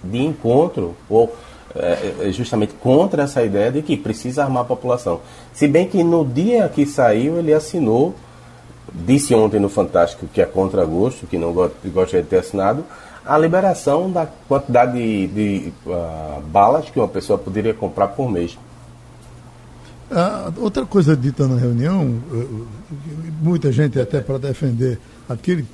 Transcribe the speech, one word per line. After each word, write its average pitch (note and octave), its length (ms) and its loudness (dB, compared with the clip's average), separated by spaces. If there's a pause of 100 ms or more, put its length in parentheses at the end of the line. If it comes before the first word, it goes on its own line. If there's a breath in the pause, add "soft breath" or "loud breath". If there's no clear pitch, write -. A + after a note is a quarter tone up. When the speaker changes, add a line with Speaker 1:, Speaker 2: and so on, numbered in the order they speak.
Speaker 1:
de G2 200 -6
encontro, C3+ 720 0 (140)
ou, A2+ 260 4 (400 loud breath)
é, F2 520 -2
é, F#2+ 40 0
justamente G#2+ 420 -2
contra D3+ 500 2
essa C#3 200 0
ideia G#2 280 0
de C#3+ 100 -2
que D3+ 160 -2
precisa B2+ 460 -4
armar C3 200 0
a - 20 -2
população. A#2+ 560 -2 (320 loud breath)
Se D3 140 2
bem E3 200 4
que F#3 160 2
no E3+ 220 4
dia F3 480 2
que D3 120 2
saiu, C3 540 2
ele D#3+ 140 2
assinou, D3+ 600 2 (800 loud breath)
disse B2 400 2
ontem A2 260 4
no G2+ 100 2
Fantástico F2 640 0
que - 100 0
é - 40 6
contra F#2+ 400 0
gosto, F#2 420 -2
que F2+ 100 -4
não E2+ 160 -2
go-, F2+ 180 0 (140)
gostaria F2+ 380 0
de D#2 60 -10
ter F#2 100 2
assinado, G2+ 440 -2 (420 loud breath)
a C#3+ 120 2
liberação F3+ 760 2
da E3+ 160 -2 (200)
quantidade B2+ 460 2
de, A2 340 0
de, G2 460 -2 (140)
ah, D#2+ 520 -6 (120)
balas A2 380 4
que - 100 -2
uma G#2+ 80 2
pessoa G2 300 -2
poderia G#2 360 -2
comprar G2 360 -2
por C3 220 -6
mês. E2+ 260 -4 (1600 loud breath)
Speaker 2:
Ah, F#3 440 -2
outra B3 280 -4
coisa D#3+ 300 4
dita C3+ 320 -2
na B2+ 100 2
reunião, B2 640 0 (120)
eh, A2+ 40 -4
eh, C#3 920 -12 (100)
muita D3+ 300 0
gente C#3 260 0
até C3+ 220 -2
para C3+ 180 -6
defender B2+ 600 -2 (300 loud breath)
aquele C#3+ 440 -2